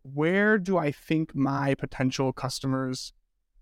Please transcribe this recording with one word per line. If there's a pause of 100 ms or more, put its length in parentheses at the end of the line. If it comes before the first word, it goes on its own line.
where
do
I
think
my
potential
customers (480)